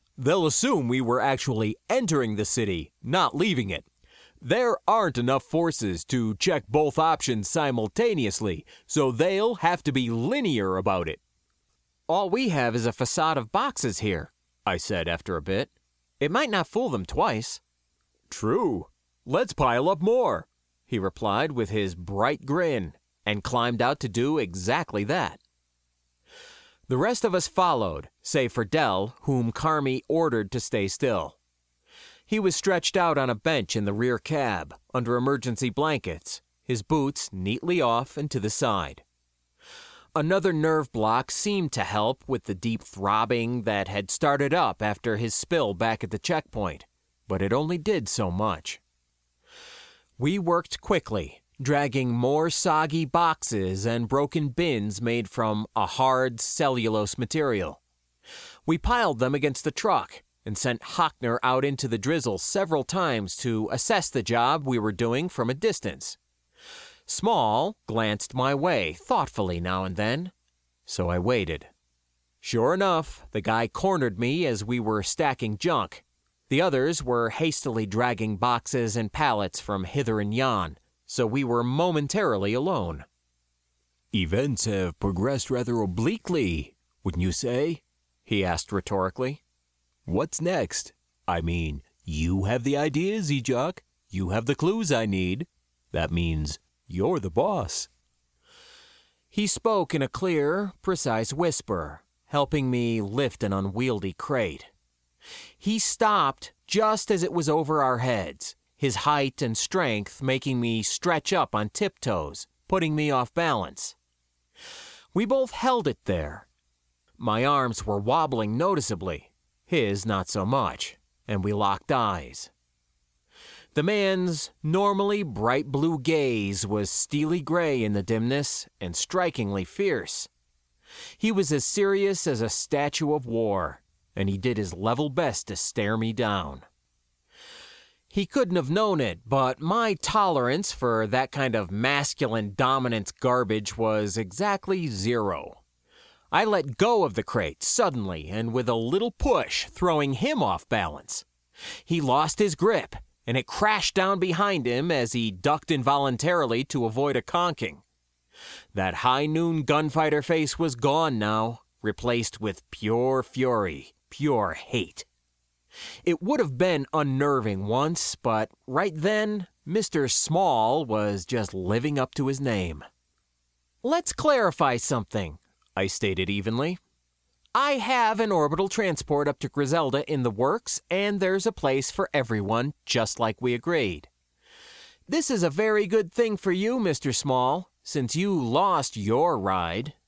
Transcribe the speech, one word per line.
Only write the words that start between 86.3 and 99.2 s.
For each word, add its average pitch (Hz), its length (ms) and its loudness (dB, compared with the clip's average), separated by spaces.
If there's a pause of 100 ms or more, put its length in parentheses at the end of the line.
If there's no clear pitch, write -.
wouldn't 90 180 -2
you 90 100 2
say?" 139 520 -2 (400)
he 101 200 0
asked 87 280 -2
rhetorically. 101 720 -2 (640)
"What's 156 360 -2
next? 156 520 -2 (340)
I 85 140 0
mean, 82 420 -2 (200)
you 85 420 0
have 117 180 0
the 139 140 0
ideas, 160 520 0
Ejock. 135 540 -2 (260)
You 92 200 -4
have 113 180 -2
the 143 80 2
clues 190 360 0
I 117 140 2
need. 95 400 0 (460)
That 80 180 0
means 80 480 0 (300)
you're 117 320 0
the 95 120 -6
boss." 147 580 -2 (1400)